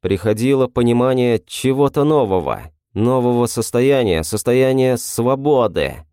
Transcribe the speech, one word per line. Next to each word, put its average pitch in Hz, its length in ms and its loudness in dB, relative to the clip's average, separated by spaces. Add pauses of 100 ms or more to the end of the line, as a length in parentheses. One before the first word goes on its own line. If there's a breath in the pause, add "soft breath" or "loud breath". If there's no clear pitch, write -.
Приходило 113 640 0
понимание 123 800 0
чего-то 139 580 0
нового, 95 600 0 (280)
нового 120 540 0
состояния, 120 760 0
состояния 127 760 0
свободы 120 1160 -2